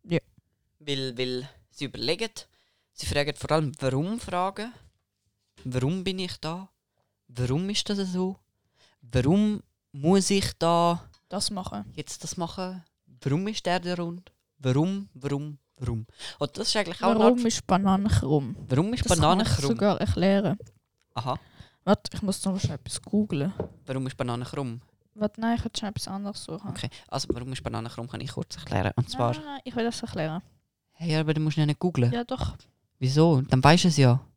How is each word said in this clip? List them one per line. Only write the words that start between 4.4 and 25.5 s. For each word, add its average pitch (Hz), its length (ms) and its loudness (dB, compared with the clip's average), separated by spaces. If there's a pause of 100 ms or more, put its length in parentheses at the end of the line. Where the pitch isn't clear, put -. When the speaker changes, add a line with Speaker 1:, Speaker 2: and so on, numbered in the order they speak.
Speaker 2:
Warum 131 380 -2
bin 185 160 -4
ich 180 220 -6
da? 175 280 -8 (600)
Warum 127 420 -2
ist - 180 -2
das 202 100 -2 (140)
so? 185 240 -2 (680)
Warum 165 600 2 (300)
muss 175 380 4
ich 196 280 2
da 170 500 2 (200)
Speaker 1:
Das 196 220 -4
machen. 196 340 -8 (100)
Speaker 2:
jetzt - 300 -12
das - 120 -8
machen? 180 460 -8 (380)
Warum 156 280 -2
ist 214 180 -8
der, 180 120 2
der 175 200 -4
rund? 175 340 -8 (260)
Warum, 160 560 0
warum, 143 440 -6 (180)
warum? 117 300 -4 (320)
Und - 180 -6
das 208 120 -4
ist - 80 0
eigentlich 175 260 -2
auch 185 80 4
eine 220 100 4
Speaker 1:
Warum 240 180 6
Speaker 2:
Art 240 80 -2
Speaker 1:
ist - 200 -2
Banane 190 420 2
krumm? 135 480 2 (120)
Speaker 2:
Warum 170 260 2
ist 247 140 -2
Speaker 1:
Das 185 100 6
Speaker 2:
Banane 175 260 4
Speaker 1:
kann - 80 0
ich - 60 2
Speaker 2:
krumm? 139 120 0
Speaker 1:
sogar 185 300 2
erklären. 196 580 2 (560)
Speaker 2:
Aha. 127 240 -4 (460)
Speaker 1:
Warte, - 300 2
ich - 80 -6
muss 196 220 -4
noch 190 140 0
schnell 156 180 -2
etwas - 260 -10
googlen. 190 500 0 (340)
Speaker 2:
Warum 131 200 -4
ist 131 100 -8
Banane 123 280 -2
krumm? 123 360 -8 (340)
Speaker 1:
Warte, 208 260 -4
nein, 233 180 0